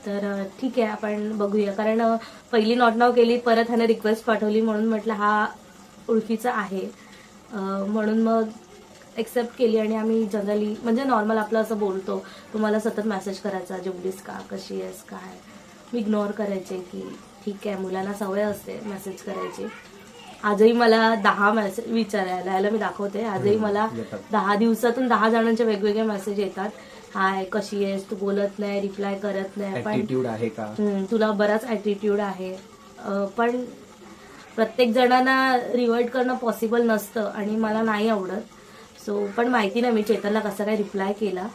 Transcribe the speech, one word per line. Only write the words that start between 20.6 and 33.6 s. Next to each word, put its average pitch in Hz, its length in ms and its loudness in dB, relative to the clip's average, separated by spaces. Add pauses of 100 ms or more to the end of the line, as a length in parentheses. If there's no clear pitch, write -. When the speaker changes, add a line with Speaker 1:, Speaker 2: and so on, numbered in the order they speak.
Speaker 1:
मला 226 420 6
दहा 202 380 4
मेसेज 220 400 -2
विचारायला, 190 640 -2
याला 196 160 2
मी 220 80 0
दाखवते, 202 460 -4
आजही 202 260 0
Speaker 2:
हम्म, 214 120 4
Speaker 1:
मला 208 340 2
Speaker 2:
येतात. - 220 -8 (140)
Speaker 1:
दहा 202 220 2
दिवसातून 233 540 2
दहा 220 220 4
जणांचे 233 340 2
वेगवेगळे 214 380 2
मेसेज 208 380 -2
येतात. 196 300 -4 (440)
"हाय, 190 300 0
कशी 202 400 -2
आहेस? 196 260 -4
तू 214 60 -6
बोलत 202 420 -2
नाही, 202 220 -2
रिप्लाय 202 340 -4
करत 196 420 -4
नाही." 196 260 -4
पण 214 100 -2
Speaker 2:
ॲटिट्यूड 127 340 0
आहे 113 220 -2
का? 110 160 -6
Speaker 1:
हम्म, 196 460 -2
तुला 214 200 2
बराच 208 340 2
ॲटिट्यूड 208 560 -2
आहे. 185 360 -6 (420)
अ, 196 260 -4
पण 240 400 0 (920)